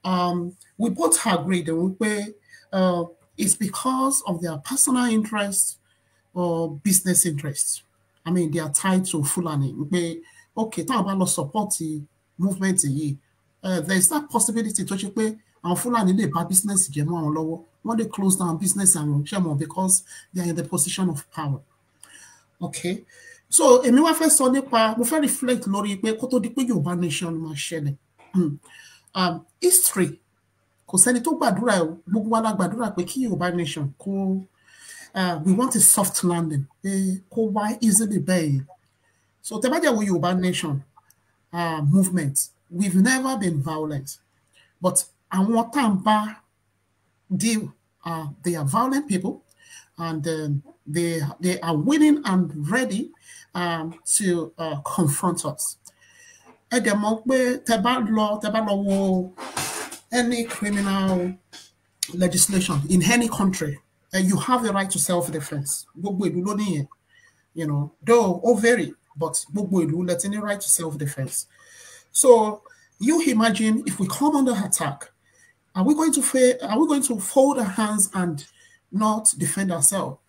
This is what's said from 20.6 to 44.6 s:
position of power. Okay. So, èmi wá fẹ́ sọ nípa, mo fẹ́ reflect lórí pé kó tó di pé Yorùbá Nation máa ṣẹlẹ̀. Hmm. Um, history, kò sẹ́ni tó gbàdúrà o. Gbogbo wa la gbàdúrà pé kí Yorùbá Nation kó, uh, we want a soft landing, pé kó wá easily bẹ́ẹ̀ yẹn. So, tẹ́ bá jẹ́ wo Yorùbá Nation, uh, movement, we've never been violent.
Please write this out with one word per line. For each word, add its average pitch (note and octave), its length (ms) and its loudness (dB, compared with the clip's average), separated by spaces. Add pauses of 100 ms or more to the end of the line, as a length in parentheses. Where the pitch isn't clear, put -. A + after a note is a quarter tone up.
position F3+ 440 -2
of C#3+ 220 -6
power. C#3+ 300 -6 (1000)
Okay. F3+ 460 -8 (420)
So, B3+ 340 6
èmi B3+ 180 6
wá D#4+ 120 4
fẹ́ D#4+ 160 2
sọ C4 240 4
nípa, A#3 460 2
mo A#3+ 60 0
fẹ́ D#4 180 0
reflect B3 440 0
lórí G3+ 320 -4
pé A3 140 -2
kó A3 160 -6
tó B3+ 100 2
di A#3 120 -2
pé C4 180 -2
Yorùbá F3 320 0
Nation E3 400 -4
máa D#3 140 -8
ṣẹlẹ̀. C#3+ 420 -6 (380)
Hmm. D#3 240 2 (580)
Um, F3+ 300 -2 (140)
history, F#3+ 600 2 (680)
kò - 100 0
sẹ́ni B3 240 4
tó D#4+ 160 0
gbàdúrà G#3+ 440 2
o. D#3+ 160 -4 (100)
Gbogbo G#3+ 220 0
wa A3+ 100 4
la A3 120 0
gbàdúrà G#3 440 -2
pé F3+ 80 -2
kí C4 240 -6
Yorùbá F3 260 -2
Nation D3+ 420 -4
kó, F#3+ 480 -4 (720)
uh, F3+ 300 -2
we F#3 80 4
want B3+ 240 2
a G3+ 40 2
soft - 440 4
landing, E3 420 0 (160)
pé F#3+ 480 -2
kó A3 220 -2
wá G#3+ 280 -2
easily G#3 380 4
bẹ́ẹ̀ D#3 340 0
yẹn. C3+ 140 -2 (760)
So, A3 180 -8
tẹ́ B3 100 0
bá D#4+ 100 0
jẹ́ D4 140 2
wo G#3 80 0
Yorùbá F3+ 380 0
Nation, E3+ 420 -2 (720)
uh, E3 300 -2
movement, F3 640 2 (220)
we've F3+ 260 -2
never C4 400 2
been F3 260 -2
violent. D3+ 560 -6 (600)